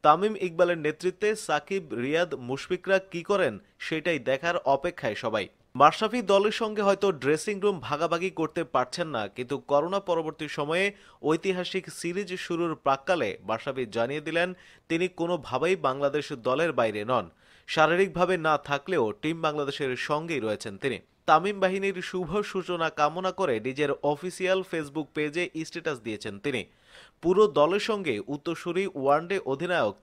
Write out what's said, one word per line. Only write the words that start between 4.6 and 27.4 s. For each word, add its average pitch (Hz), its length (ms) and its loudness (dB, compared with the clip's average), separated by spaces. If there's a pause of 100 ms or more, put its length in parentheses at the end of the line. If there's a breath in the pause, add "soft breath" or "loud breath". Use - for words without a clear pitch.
সবাই। 107 340 -2 (260)
মাশরাফি 196 480 6
দলের 196 300 4
সঙ্গে 214 300 -2
হয়তো 196 300 4
ড্রেসিং 156 480 0
রুম 202 200 0
ভাগাভাগি 170 500 -2
করতে 160 340 -2
পারছেন 160 440 -2
না, 110 200 -2
কিন্তু 127 300 -6
করোনা 151 420 2
পরবর্তী 160 480 -2
সময়ে 170 440 0 (300 loud breath)
ঐতিহাসিক 175 680 0
সিরিজ 180 460 -6
শুরুর 170 380 -4
প্রাক্কালে 135 680 0
মাশরাফি 120 440 -4
জানিয়ে 117 340 -2
দিলেন, 165 340 -2 (340 loud breath)
তিনি 170 200 0
কোনোভাবেই 170 680 -2
বাংলাদেশ 143 560 0
দলের 135 400 0
বাইরে 107 320 0
নন। 110 260 0 (360 soft breath)
শারীরিকভাবে 175 680 4
না 156 220 2
থাকলেও 143 540 0
টিম 160 300 -4
বাংলাদেশের 143 540 -2
সঙ্গেই 151 440 -2
রয়েছেন 107 380 -4
তিনি। 120 200 -4 (280)
তামিম 185 340 4
বাহিনীর 190 420 -2
শুভ 180 400 -4
সূচনা 175 480 -4
কামনা 165 420 0
করে 139 280 0
নিজের 135 320 -2
অফিসিয়াল 180 720 -2 (100)
Facebook 151 320 -4 (100)
পেজে 151 360 -2 (140)
স্ট্যাটাস 160 360 -6
দিয়েছেন 107 380 -8
তিনি। 127 260 -2 (580 loud breath)
পুরো 185 240 6